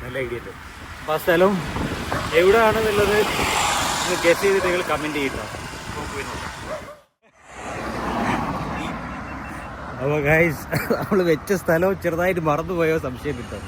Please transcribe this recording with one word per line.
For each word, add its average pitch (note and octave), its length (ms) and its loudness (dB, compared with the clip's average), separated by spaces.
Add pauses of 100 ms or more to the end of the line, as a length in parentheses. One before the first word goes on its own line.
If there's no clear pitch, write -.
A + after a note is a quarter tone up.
നല്ല B2+ 120 -10 (100)
ഐഡിയ A#2 160 -6
അല്ലേ? - 120 -14 (460)
അപ്പോൾ D#3 160 -2
ആ D3+ 100 0
സ്ഥലം F3+ 260 6 (880)
എവിടെയാണെന്നുള്ളത് G#3 760 6
നിങ്ങൾ - 1080 0
ഗസ് E3+ 180 6
ചെയ്തിട്ട് F#3+ 240 4
നിങ്ങൾ F3+ 240 0
കമന്റ് D3+ 280 -2
ചെയ്യട്ടോ. C3 240 -2 (460)
അപ്പോൾ - 240 -8
പോയി G#4 160 -6
നോക്കാം. - 180 -8 (3500)
അപ്പോൾ D3 180 0 (100)
ഗൈസ്, D#3+ 320 4 (360)
നമ്മൾ - 220 2 (120)
വെച്ച D#3 300 2
സ്ഥലം F3+ 320 4 (100)
ചെറുതായിട്ട് F3 460 0
മറന്നുപോയോ E3 480 2 (100)
സംശയം B2+ 320 -6
കിട്ടും. A2 280 -10